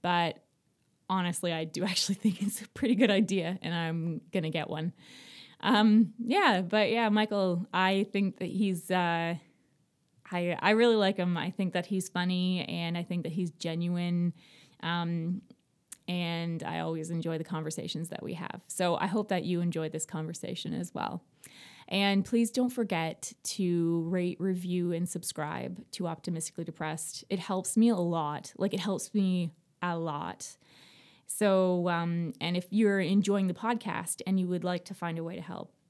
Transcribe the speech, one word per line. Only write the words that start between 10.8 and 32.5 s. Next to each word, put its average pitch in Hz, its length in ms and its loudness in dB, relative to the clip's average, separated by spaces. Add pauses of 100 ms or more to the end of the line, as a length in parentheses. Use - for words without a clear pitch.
like 196 200 4
him. 180 200 2
I 165 140 -2
think 185 240 -2
that 180 120 0
he's 185 220 -2
funny, 180 560 0
and 170 340 -4
I 170 60 -4
think 175 180 -4
that 160 100 -6
he's 175 200 -2
genuine. 175 800 0 (500)
Um, 170 600 -2 (640)
and 170 560 -4
I 165 160 -4
always 165 300 -4
enjoy 165 280 -2
the 160 60 -4
conversations 156 640 -6
that - 120 -8
we - 140 -8
have. - 320 -10
So 175 300 0
I - 100 0
hope 208 220 0
that 185 160 0
you 175 160 0
enjoyed 160 320 -2
this 156 120 -6
conversation - 680 -6
as 175 180 -6
well. - 300 -6 (640)
And 196 380 2
please 233 260 2
don't 247 200 0
forget 180 640 -2 (120)
to 170 640 2
rate, 180 320 0
review, 180 500 0
and 170 180 -2
subscribe 170 720 -6 (120)
to 175 160 -4
Optimistically 165 560 -6
Depressed. 160 680 -8
It 196 80 -2
helps 185 380 -2
me 226 140 6
a 220 60 2
lot. 165 600 -2
Like, - 180 -2
it 190 60 -2
helps 190 340 -4
me 185 380 2 (300)
a 175 140 -2
lot. 160 600 -6 (720)
So, 185 600 4
um, 170 520 0
and 175 160 -2